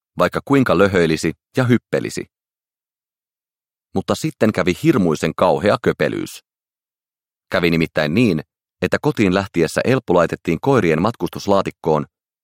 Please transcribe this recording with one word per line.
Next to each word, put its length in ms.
vaikka 280
kuinka 320
löhöilisi 560
ja 60
hyppelisi. 640
Mutta 200
sitten 360
kävi 320
hirmuisen 520
kauhea 480
köpelyys. 600
Kävi 180
nimittäin 440
niin, 280
että 200
kotiin 320
lähtiessä 520
Elppu 280
laitettiin 480
koirien 400
matkustuslaatikkoon, 1040